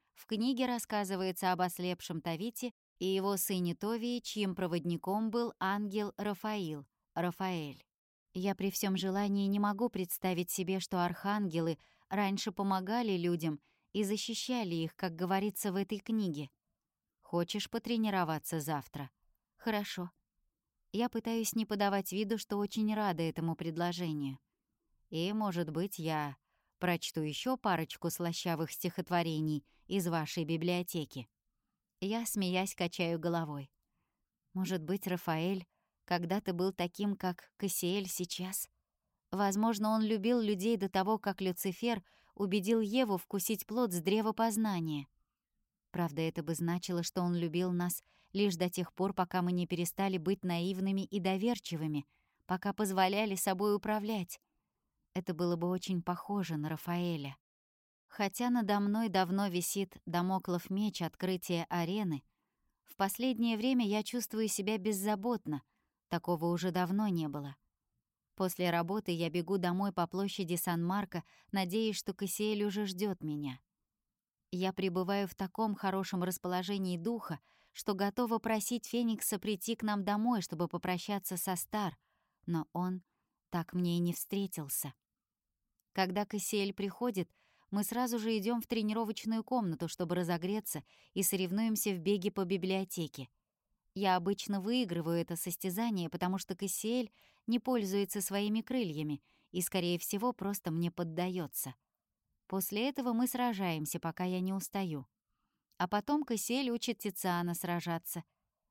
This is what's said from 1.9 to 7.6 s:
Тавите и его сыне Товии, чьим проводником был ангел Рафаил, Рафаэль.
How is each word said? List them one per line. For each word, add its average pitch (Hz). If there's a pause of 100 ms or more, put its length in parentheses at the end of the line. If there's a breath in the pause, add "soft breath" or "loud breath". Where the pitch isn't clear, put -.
Тавите 196 (260)
и 180
его 190
сыне 180
Товии, 233
чьим 202
проводником 180
был 233
ангел 202
Рафаил, 196 (280)
Рафаэль. 170 (520)